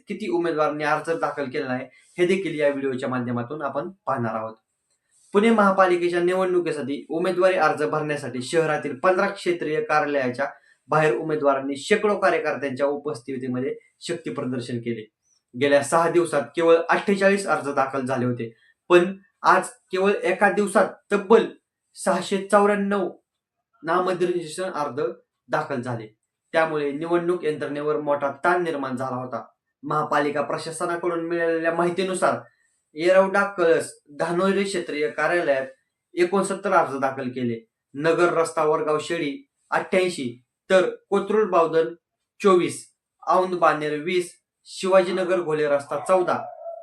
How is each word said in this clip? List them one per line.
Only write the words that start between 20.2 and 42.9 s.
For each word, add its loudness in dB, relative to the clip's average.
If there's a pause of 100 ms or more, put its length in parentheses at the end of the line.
दिवसात 2 (260)
तब्बल 4 (480)
सहाशे -2
चौऱ्याण्णव 2 (720)
नामनिर्देशन -2
अर्ज -6 (480)
दाखल -4
झाले. -10 (360)
त्यामुळे 0
निवडणूक -2
यंत्रणेवर -2
मोठा -2 (120)
ताण 2
निर्माण -4
झाला -6
होता. -8 (380)
महापालिका 0
प्रशासनाकडून -4
मिळालेल्या 0
माहितीनुसार 0 (560)
येरवडा, 4
कळस, 0 (260)
धानोरी 0
क्षेत्रीय -4
कार्यालयात 0 (480)
एकोणसत्तर 0
अर्ज 2
दाखल -4
केले. -4 (280)
नगर 2
रस्ता 0
वडगाव 0
शेळी -6 (220)
अठ्ठ्याऐंशी, -2 (260)
तर 4 (200)
कोथरूड 2
बावधन 2 (480)
चोवीस, 2 (400)